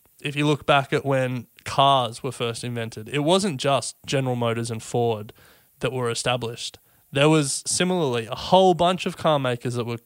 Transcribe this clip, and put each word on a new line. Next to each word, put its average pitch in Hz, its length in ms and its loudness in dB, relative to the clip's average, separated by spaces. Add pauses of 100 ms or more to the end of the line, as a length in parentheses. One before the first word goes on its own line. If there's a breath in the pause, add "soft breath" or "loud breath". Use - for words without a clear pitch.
(220)
if 147 140 -8
you 147 100 2
look 147 220 0
back 139 260 2
at 143 100 0
when 131 440 -2 (180)
cars 135 560 2
were 131 100 -6
first 117 320 -6
invented, 113 460 -10
it 139 120 -4
wasn't 175 380 0
just 139 360 -2 (100)
General 131 300 -2
Motors 117 340 -2
and 113 140 -6
Ford 113 500 -2 (460 soft breath)
that 127 120 -2
were 123 200 -2
established. 123 640 -4 (340 soft breath)
There 139 160 4
was 151 380 4
similarly 151 600 0
a 127 80 -10
whole 185 400 6
bunch 175 320 0
of 180 100 -8
car 156 220 2
makers 123 340 -2
that 120 140 -4
were 117 180 -8